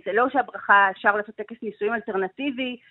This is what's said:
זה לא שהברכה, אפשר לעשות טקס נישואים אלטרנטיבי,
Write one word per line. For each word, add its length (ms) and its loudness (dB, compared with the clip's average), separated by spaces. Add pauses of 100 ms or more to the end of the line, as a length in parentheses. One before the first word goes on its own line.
זה 80 -4
לא 160 2
שהברכה, 600 4
אפשר 260 0
לעשות 180 -6
טקס 280 -12
נישואים 320 -4
אלטרנטיבי, 840 -6 (140)